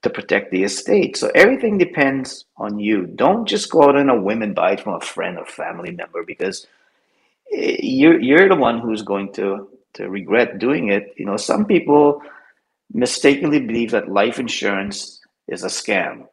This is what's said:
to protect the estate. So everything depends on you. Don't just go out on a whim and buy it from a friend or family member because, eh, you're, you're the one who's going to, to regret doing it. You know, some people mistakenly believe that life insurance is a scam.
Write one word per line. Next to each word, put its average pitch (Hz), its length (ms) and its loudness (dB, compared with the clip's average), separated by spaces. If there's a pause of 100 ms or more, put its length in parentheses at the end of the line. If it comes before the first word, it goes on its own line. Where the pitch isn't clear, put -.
to 120 80 -2
protect - 420 -2
the 92 120 0
estate. - 540 0
So - 180 -4
everything 220 420 4
depends 135 680 -2 (120)
on 104 220 -6
you. 104 280 -2
Don't 165 400 0
just - 240 -4
go 160 120 6
out 143 120 6
on 139 140 2
a 120 120 2
whim 107 200 -2
and 107 140 -4
buy 90 180 2
it 95 80 -6
from 95 140 -6
a 82 60 -10
friend 90 360 -8
or 82 80 -12
family 87 460 -12
member 85 320 -12
because, 92 440 -8 (840)
eh, - 300 -2
you're, 139 380 4
you're 151 280 6
the 190 80 6
one 117 240 0
who's 110 220 -4
going 98 320 -6
to, 101 340 -4 (260)
to 101 160 -10
regret 98 500 0
doing 117 300 0
it. 101 280 -2
You 95 80 -8
know, 98 120 -4
some 208 280 0
people 147 560 4 (720)
mistakenly 139 680 2
believe 117 320 -2
that 110 160 0
life 101 300 0
insurance 101 840 -4 (280)
is - 160 -8
a 92 40 -4
scam. 92 640 -4